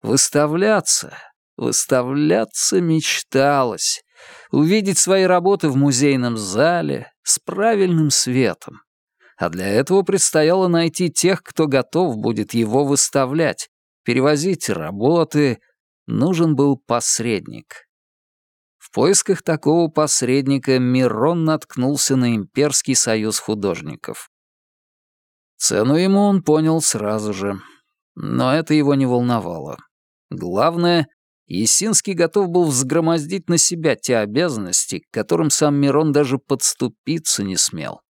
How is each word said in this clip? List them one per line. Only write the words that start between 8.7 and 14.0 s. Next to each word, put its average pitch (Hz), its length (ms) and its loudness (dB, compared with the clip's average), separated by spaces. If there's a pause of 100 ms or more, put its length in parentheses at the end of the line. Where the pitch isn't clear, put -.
А 85 120 -2
для 90 180 -6
этого 135 360 2
предстояло 180 640 2
найти 170 440 0
тех, 175 320 0
кто - 240 -2
готов 139 500 0
будет 110 360 -4
его 117 320 0
выставлять, 139 840 -2 (340)